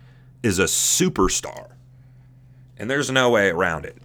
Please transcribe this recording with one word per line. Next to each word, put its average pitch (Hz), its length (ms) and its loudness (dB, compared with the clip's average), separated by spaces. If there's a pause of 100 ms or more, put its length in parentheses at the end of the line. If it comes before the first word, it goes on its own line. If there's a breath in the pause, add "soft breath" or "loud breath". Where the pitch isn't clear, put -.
(420 soft breath)
is 98 160 0
a 95 60 4
superstar. - 1040 -2 (1120 soft breath)
And 107 120 -8
there's 135 220 -2
no 127 180 4
way 104 200 4
around 85 360 -2
it. - 200 -16